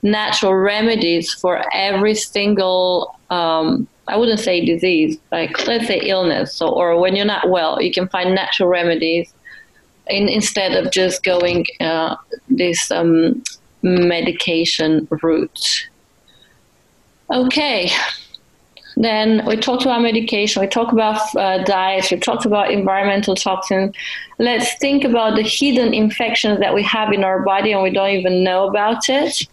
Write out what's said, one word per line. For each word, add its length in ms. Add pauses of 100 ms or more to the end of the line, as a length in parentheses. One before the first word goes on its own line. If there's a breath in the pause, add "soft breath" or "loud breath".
natural 520
remedies 800
for 280 (120)
every 400
single, 1000 (140)
um, 580 (220)
I 80
wouldn't 240
say 240
disease, 540 (140)
like, 340
let's 200
say 140
illness. 540
So, 140
or 300
when 160
you're 120
not 240
well, 320
you 100
can 160
find 260
natural 360
remedies 640 (760 loud breath)
in, 220
instead 420
of 200
just 300
going, 440 (140)
uh, 360 (320)
this, 420
um, 520 (400)
medication 1200 (160)
route. 680 (1400 soft breath)
Okay. 600 (1080 loud breath)
Then 460
we 140
talked 240
about 180
medication, 600
we 60
talked 260
about, 260 (160)
uh, 280
diet, 460
we 60
talked 300
about 240
environmental 640
toxins. 600 (440 loud breath)
Let's 400
think 260
about 320
the 60
hidden 500
infections 680
that 140
we 100
have 280
in 100
our 200
body 300
and 100
we 80
don't 180
even 340
know 240
about 440
it. 420